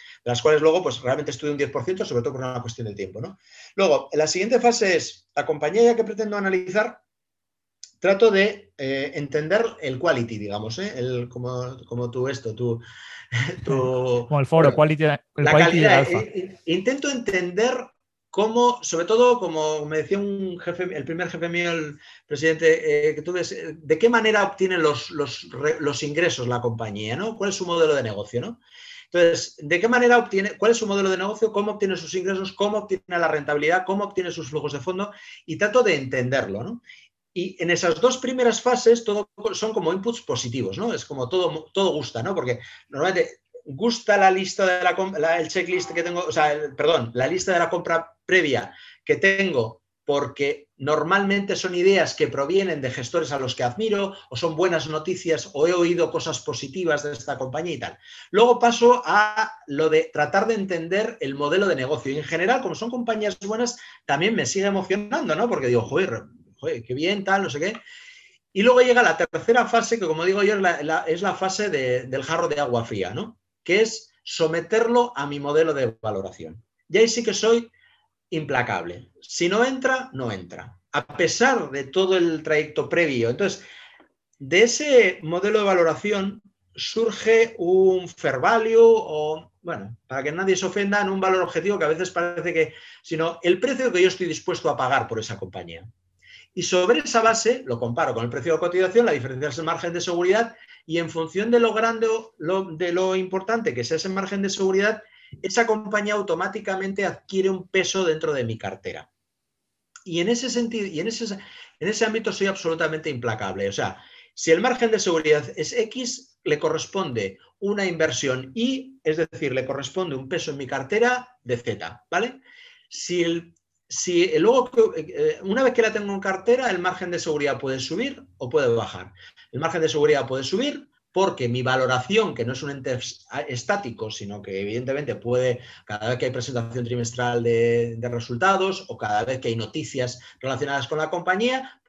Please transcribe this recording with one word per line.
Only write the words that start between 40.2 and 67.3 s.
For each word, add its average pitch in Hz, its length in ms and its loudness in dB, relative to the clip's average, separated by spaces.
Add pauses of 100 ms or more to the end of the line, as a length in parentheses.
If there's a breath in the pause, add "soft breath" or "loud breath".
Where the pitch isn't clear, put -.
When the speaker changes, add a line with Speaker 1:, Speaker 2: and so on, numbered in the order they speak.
Speaker 1:
positivos, 120 560 -4
¿no? 214 160 -4
Es 131 120 -6
como 131 220 -6
todo, 160 460 -2
todo 190 180 2
gusta, 127 300 -4
¿no? 185 140 -4
Porque 123 240 -2 (300 loud breath)
normalmente 170 500 -2 (240)
gusta 208 540 0
la 190 120 8
lista 185 360 0
de 180 180 2
la 180 120 2
com-, 190 220 -2
la, 165 220 2
el 156 80 -2
checklist 175 440 -2
que 170 120 -2
tengo, 175 220 -4
o 156 60 -6
sea, 151 200 4
el, 147 240 -4
perdón, 143 380 2
la 127 140 0
lista 185 260 0
de 170 60 4
la 165 100 2
compra 170 440 -2 (120)
previa 147 480 2 (320 loud breath)
que 143 120 2
tengo, 190 640 0 (200)
porque 139 760 -2
normalmente 190 800 0
son 180 200 -4
ideas 180 400 4
que 147 120 0
provienen 156 540 -2
de 127 100 -4
gestores 139 400 -4
a 143 80 -4
los 123 160 -6
que - 80 -4
admiro, 196 520 -2 (140 loud breath)
o 127 60 -10
son 160 200 -2
buenas 170 320 0
noticias, 156 640 -4
o 147 140 2
he 180 60 4
oído 170 380 2
cosas 160 280 -4
positivas 147 640 -4
de 147 80 -6
esta 131 260 -8
compañía 143 360 -6
y 127 60 -10
tal. 87 180 -10 (340 loud breath)
Luego 240 260 6
paso 240 480 6
a 214 480 2 (140)
lo 151 220 0
de 160 220 2
tratar 175 360 0
de 226 80 0
entender 190 640 -4
el 139 140 -6
modelo 151 320 0
de 170 80 2
negocio. 135 360 -4
Y 143 60 -4
en 151 60 -6
general, 185 380 0
como 175 140 -6
son 226 140 -8
compañías 220 500 -4
buenas, 220 380 -4 (280 loud breath)
también 165 280 0
me 160 120 0
sigue 196 220 0
emocionando, 202 680 -2
¿no? 214 120 0
Porque 151 200 -2
digo, 120 140 4
"Joder, 135 420 -2 (340)
joder, 135 260 -6
qué 120 100 -8
bien, 185 300 -2
tal, 196 200 2